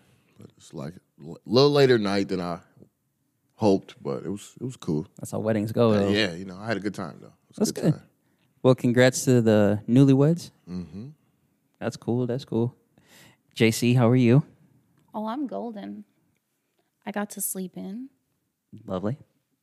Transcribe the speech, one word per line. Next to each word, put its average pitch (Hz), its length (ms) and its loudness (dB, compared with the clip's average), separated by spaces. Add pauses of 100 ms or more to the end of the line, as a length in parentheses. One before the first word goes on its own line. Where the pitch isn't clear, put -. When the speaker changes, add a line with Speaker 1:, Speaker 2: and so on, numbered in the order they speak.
(380)
Speaker 1:
But - 180 -20
it's, - 160 -20
like, 78 220 -12
a - 320 -20
l-, 82 180 -16
little 135 280 4
later 131 260 6
night 101 300 0
than 95 120 -4
I 87 200 -6 (960)
hoped, 98 440 0
but 69 220 -8
it - 60 -10
was, 101 320 -10
it - 40 -8
was 127 120 -10
cool. 82 320 -6 (100)
Speaker 2:
That's - 140 -14
how 104 80 -8
weddings 110 320 -2
go, 117 180 2
Speaker 1:
Uh, 104 120 2
Speaker 2:
though. 101 80 0
Speaker 1:
yeah, 101 240 0
you 92 100 -12
know, 92 120 -14
I 107 120 -12
had 117 80 -4
a - 40 -6
good 98 140 -6
time, 82 260 -12
though. - 60 -20
It - 60 -20 (160)
was - 80 -20
a - 40 -10
Speaker 2:
That's 214 120 -2
Speaker 1:
good - 100 -10
Speaker 2:
good. 175 120 2
Speaker 1:
time. - 80 -16 (600)
Speaker 2:
Well, 127 140 4
congrats 127 480 2
to 123 180 4
the 107 460 4
newlyweds. 139 640 4 (180)
Speaker 1:
Mm-hmm. 90 380 -12 (720)
Speaker 2:
That's 117 160 -6
cool. 120 320 -4
That's 131 160 -6
cool. 117 320 -2 (800)
J 113 180 4
C, 120 220 0
how 123 140 4
are 123 60 4
you? 127 300 6 (680)
Speaker 3:
Oh, 220 140 -10
I'm 247 220 -8
golden. 202 560 -12 (1000)
I 208 60 -10
got 208 200 -8
to 202 100 -14
sleep 185 360 -8
in. 202 340 -14 (720)
Speaker 2:
Lovely. 101 320 -6 (460)